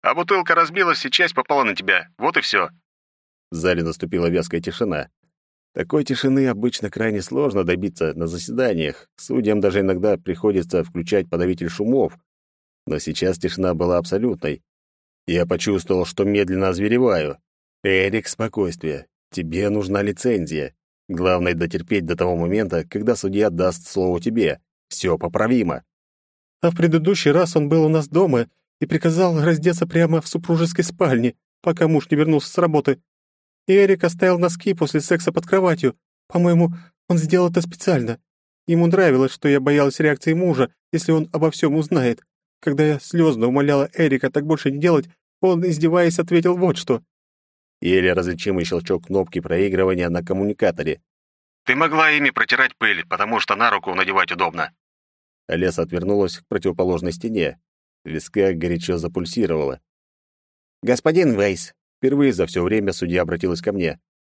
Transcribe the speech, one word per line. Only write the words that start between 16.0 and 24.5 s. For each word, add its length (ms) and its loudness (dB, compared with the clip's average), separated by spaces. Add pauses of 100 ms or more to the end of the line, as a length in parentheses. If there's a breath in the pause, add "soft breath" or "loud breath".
что 200 -2
медленно 440 0
озвереваю. 720 0 (460)
«Эрик, 420 0
спокойствие. 800 -4 (240)
Тебе 380 -4
нужна 340 -2
лицензия. 720 -2 (340)
Главное — 460 0
дотерпеть 520 -2
до 100 -2
того 200 0
момента, 480 -2
когда 300 -2
судья 360 0
даст 360 -2
слово 340 -2
тебе. 400 -2 (280)